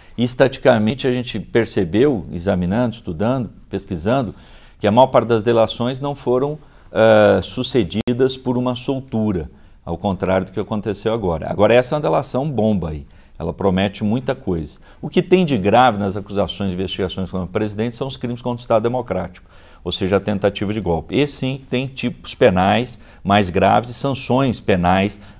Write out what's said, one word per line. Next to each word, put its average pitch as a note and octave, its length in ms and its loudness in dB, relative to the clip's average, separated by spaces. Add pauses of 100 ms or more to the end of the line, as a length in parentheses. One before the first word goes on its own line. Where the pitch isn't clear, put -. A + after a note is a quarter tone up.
(160)
E, A#2 80 -2
estaticamente, B2 840 2
a C3 40 2
gente B2 280 -4
percebeu, G#2 920 0
examinando, F#2 640 -2
estudando, G#2 540 -4 (200)
pesquisando, G2 640 -4 (440)
que - 60 -2
a G2+ 60 4
maior B2+ 160 6
parte B2+ 200 2
das A2+ 140 2
delações A#2+ 580 0
não C#3+ 140 -6
foram, C#3 460 -2 (320)
ah, G#2 500 6
sucedidas B2 960 -2
por B2+ 200 -2
uma B2 180 -2
soltura, A2 720 -4 (340)
ao E2 140 -6
contrário F#2+ 480 0
do - 60 -12
que - 80 -6
aconteceu G#2+ 540 -4
agora. F2+ 360 -2
Agora, G#2+ 240 4
essa B2 200 4
é D3+ 40 0
uma D3+ 40 -4
delação D#3 480 -2
bomba G#2+ 400 0
aí. D2+ 180 -10 (300)
Ela E2 160 -6
promete F#2+ 500 0
muita B2+ 320 -2
coisa. E2 440 -6 (220)
O - 60 -10
que F3 140 0
tem F3+ 240 2
de C#3 120 0
grave G#2 400 4
nas G2+ 200 -2
acusações G2 540 -4
e - 20 -6
investigações F#2 580 -6
contra F#2 140 -4
o E2 40 -10
presidente G#2+ 460 -4
são C3+ 100 -8
os C3 120 -8
crimes A#2+ 240 -8
contra A#2+ 160 -6
o A#2+ 40 -14
Estado A2 220 2
Democrático, A#2 640 -6 (320)
ou F2 120 -6
seja, F#2+ 240 0
a - 20 0
tentativa G2+ 540 -2
de A2 80 -4
golpe. E2+ 360 -2
Esse C#3+ 200 0
sim C3+ 320 -6
tem C3 180 -2
tipos - 480 -8
penais G#2 640 2 (240)
mais G2+ 260 2
graves G#2+ 420 2
e - 20 -12
sanções B2+ 640 -2
penais F#2+ 640 2 (180)